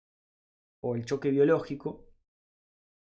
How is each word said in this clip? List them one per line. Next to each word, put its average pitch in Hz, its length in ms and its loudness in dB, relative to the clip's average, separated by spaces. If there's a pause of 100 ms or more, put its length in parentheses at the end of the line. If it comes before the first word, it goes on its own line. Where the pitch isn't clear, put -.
(840)
o 120 120 -4
el 117 100 -6
choque 139 260 -2
biológico, 147 760 0 (960)